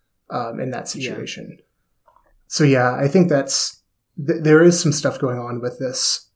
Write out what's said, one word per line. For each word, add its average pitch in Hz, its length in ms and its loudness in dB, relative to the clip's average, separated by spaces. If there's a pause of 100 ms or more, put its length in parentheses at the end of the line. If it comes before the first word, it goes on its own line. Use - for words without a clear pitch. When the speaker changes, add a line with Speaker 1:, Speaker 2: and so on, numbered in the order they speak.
(300)
Speaker 1:
um, 117 300 -8
in 131 120 -6
that - 220 -8
Speaker 2:
Yeah. 127 160 -8
Speaker 1:
situation. - 480 -12 (920)
So - 160 0
yeah, 127 300 4
I 139 140 -2
think 175 220 4
that's, - 520 -2 (340)
th-, 160 280 -4
there 156 180 8
is 175 180 6
some 151 120 2
stuff - 260 -2
going 123 220 -4
on 120 220 -8
with 123 180 -8
this - 560 -4